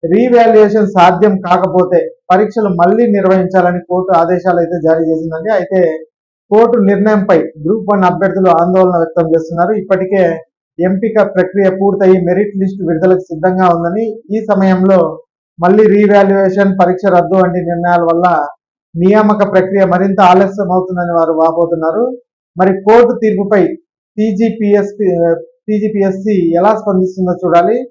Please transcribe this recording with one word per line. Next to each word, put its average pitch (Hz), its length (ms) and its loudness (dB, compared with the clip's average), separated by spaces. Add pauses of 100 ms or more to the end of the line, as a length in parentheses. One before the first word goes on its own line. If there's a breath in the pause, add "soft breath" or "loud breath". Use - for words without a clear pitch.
(140)
రీవాల్యుయేషన్ 220 800 4
సాధ్యం 180 400 4 (120)
కాకపోతే 180 520 0 (320)
పరీక్షలు 208 400 0 (100)
మళ్ళీ 214 240 2 (120)
నిర్వహించాలని 185 720 0
కోర్టు 185 320 -2
ఆదేశాలు 175 420 0
అయితే 165 240 -4
జారీ 165 240 2
చేసిందండి. 160 460 -6
అయితే 185 240 -2 (720)
కోర్టు 233 260 2 (120)
నిర్ణయంపై 202 480 0 (260)
గ్రూప్ 196 260 -2
వన్ 196 200 2
అభ్యర్థులు 185 400 0 (100)
ఆందోళన 185 420 2
వ్యక్తం 165 320 -2
చేస్తున్నారు. 170 480 -2
ఇప్పటికే 190 400 0 (640)
ఎంపిక 202 300 0 (180)
ప్రక్రియ 190 320 0 (140)
పూర్తయి 190 360 2 (140)
మెరిట్ 202 320 -2
లిస్ట్ 196 260 -6
విడుదలకు 185 440 0
సిద్ధంగా 185 420 0
ఉందని, 175 320 -4 (280)
ఈ 220 40 -2 (120)
సమయంలో 190 480 2 (640)
మళ్ళీ 202 200 4 (100)
రీవాల్యుయేషన్, 196 880 2
పరీక్ష 180 240 0 (100)
రద్దు 175 280 0
వంటి 180 260 -2
నిర్ణయాల 175 400 -2
వల్ల 170 180 0 (760)
నియామక 208 420 2 (100)
ప్రక్రియ 190 380 0
మరింత 190 280 0 (120)
ఆలస్యం 190 440 0
అవుతుందని 180 420 -4
వారు 165 240 0
వాపోతున్నారు. 165 600 -2 (560)
మరి 190 120 2 (160)
కోర్టు 233 340 4
తీర్పుపై 202 400 0 (560)
టీజీపీఎస్సీ, 208 920 -2 (600)
టీజీపీఎస్సీ 202 680 -2 (240)
ఎలా 202 120 2 (100)
స్పందిస్తుందో 185 640 -2
చూడాలి. 175 340 0 (140)